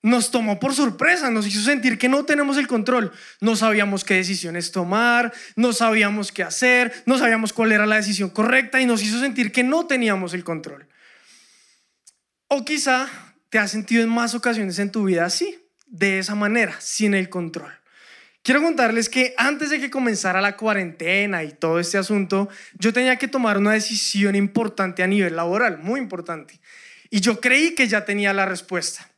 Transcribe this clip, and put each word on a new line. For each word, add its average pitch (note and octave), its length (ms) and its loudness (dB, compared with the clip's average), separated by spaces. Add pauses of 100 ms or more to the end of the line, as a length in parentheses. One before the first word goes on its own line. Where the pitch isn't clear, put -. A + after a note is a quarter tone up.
nos A3+ 280 2
tomó A3 280 0
por C4+ 160 -2
sorpresa, C#4 560 2
nos A3 160 0
hizo G3+ 160 -2
sentir B3 360 0
que B3 100 2
no C#4 160 2
tenemos C#4+ 320 0
el C4+ 100 0
control. A#3 460 0 (280)
No A3 140 2
sabíamos G#3 480 2
qué G3 120 0
decisiones F3 580 -2
tomar, A3+ 600 2 (240)
no A#3 180 2
sabíamos G#3+ 580 0
qué F#3 100 -6
hacer, B3 640 2
no B3+ 140 4
sabíamos A3+ 340 2
cuál A3 200 2
era G#3 120 4
la G#3+ 120 2
decisión G3+ 340 -2
correcta B3 500 2
y B3+ 60 2
nos A3+ 160 2
hizo G#3+ 180 -2
sentir B3+ 320 -2
que B3 100 2
no D#4 240 0
teníamos G#3 460 0
el F3+ 100 -6
control. D#3 460 -10 (1600)
O C#4 160 0
quizá C4+ 440 0 (420)
te A3 80 0
has G3+ 140 0
sentido A3+ 300 0
en A3+ 60 0
más A#3 260 0
ocasiones A3 440 -2
en G3+ 120 -2
tu G#3 140 -2
vida F3 220 2
así, F4 320 -4 (280)
de G3 320 -2
esa F#3+ 160 -4
manera, G#3 460 0
sin G#3+ 320 0
el F#3 160 0
control. E3+ 440 -8 (680)
Quiero C#4 200 2
contarles A#3 480 2
que B3+ 260 0
antes C#4+ 320 -2
de C#4+ 120 -2
que C4+ 100 -6
comenzara G#3+ 500 -2
la G3+ 160 -2
cuarentena F#3+ 840 -2
y D3 100 -8
todo E3 260 0
este F3 200 -2
asunto, G3 500 0 (300)
yo G#3+ 140 2
tenía B3+ 240 2
que B3+ 120 -4
tomar A3+ 300 0
una G#3 140 4
decisión G3+ 640 0
importante G3+ 680 0
a F#3 40 2
nivel F#3+ 300 2
laboral, F3+ 420 0
muy G#3+ 220 -4
importante. F3 580 -10 (520)
Y G#3 100 0
yo G#3+ 200 2
creí D4 340 2
que C4 120 2
ya G#3 200 0
tenía G3+ 260 0
la G3 140 2
respuesta. F3+ 720 -8